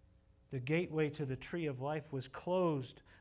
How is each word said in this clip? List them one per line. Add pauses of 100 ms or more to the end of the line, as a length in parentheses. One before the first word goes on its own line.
(520)
The
gateway
to
the
tree
of
life
was
closed (200)